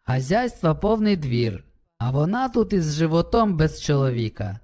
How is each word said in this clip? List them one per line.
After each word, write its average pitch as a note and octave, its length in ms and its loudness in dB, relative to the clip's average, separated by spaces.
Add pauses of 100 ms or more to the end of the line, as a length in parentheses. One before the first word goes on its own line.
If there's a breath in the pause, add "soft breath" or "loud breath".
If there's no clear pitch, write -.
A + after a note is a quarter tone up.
хазяйства D#3+ 720 0
повний G#3 400 2
двір, A#2+ 480 -2 (340)
а B2 140 -2
вона G3 380 0
тут G#3+ 240 0
із D#3+ 200 0
животом E3+ 640 2
без D3+ 240 0
чоловіка. A#2 840 -2